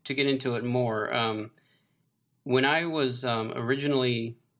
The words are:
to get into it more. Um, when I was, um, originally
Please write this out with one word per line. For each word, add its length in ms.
to 100
get 100
into 300
it 80
more. 500
Um, 380
when 200
I 220
was, 360
um, 320
originally 840